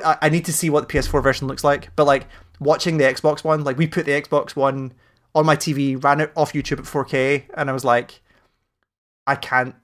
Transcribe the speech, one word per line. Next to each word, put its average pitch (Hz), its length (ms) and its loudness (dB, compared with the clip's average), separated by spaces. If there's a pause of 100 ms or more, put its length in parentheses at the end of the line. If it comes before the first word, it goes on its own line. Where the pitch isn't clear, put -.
I, 156 200 2
I 156 60 4
need 160 160 0
to 165 80 -4
see 160 160 -2
what 147 120 2
the 127 60 -8
P 151 120 -4
S 131 80 -2
four 139 140 0
version 131 260 0
looks 135 160 -6
like. 143 320 0
But, 151 100 2
like, 139 220 2 (320)
watching 151 380 0
the 139 80 4
Xbox 147 380 0
One, 156 200 0
like, 131 140 -2
we 160 100 2
put 160 180 -4
the 143 60 0
Xbox 147 440 -2
One 135 380 -2 (420)
on 156 100 4
my 156 100 4
T 151 180 -2
V, 139 220 -2
ran 139 260 2
it 156 140 -4
off 147 180 0
YouTube 139 260 -4
at 135 80 -16
four 139 180 -4
K, 135 400 0 (100)
and 143 140 -4
I 135 40 -4
was 131 120 -6
like, 120 360 0 (1080)
"I 139 80 0
can't 127 480 -2